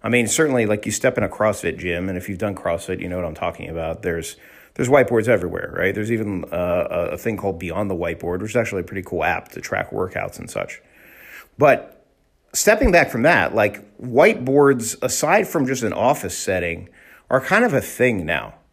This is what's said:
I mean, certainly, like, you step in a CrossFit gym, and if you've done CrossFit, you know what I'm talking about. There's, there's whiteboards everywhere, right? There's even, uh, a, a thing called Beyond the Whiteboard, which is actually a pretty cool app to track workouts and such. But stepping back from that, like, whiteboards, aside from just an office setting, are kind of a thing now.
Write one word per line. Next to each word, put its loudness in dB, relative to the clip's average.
I -4
mean, 4
certainly, 2
like, 0
you -4
step 0
in 0
a -4
CrossFit -2
gym, -4
and -4
if -10
you've -6
done -4
CrossFit, -4
you -8
know -6
what -4
I'm -6
talking -8
about. -6
There's, -6
there's -2
whiteboards 4
everywhere, 0
right? 0
There's -4
even, -4
uh, 0
a, -4
a -8
thing -4
called -4
Beyond -4
the -2
Whiteboard, -4
which -8
is -2
actually 0
a -6
pretty -8
cool -4
app -2
to -12
track -6
workouts -4
and -14
such. -8
But 4
stepping 4
back 6
from -2
that, 4
like, 0
whiteboards, 4
aside 2
from 0
just -4
an -2
office 0
setting, -4
are 4
kind 2
of 0
a 2
thing 0
now. -4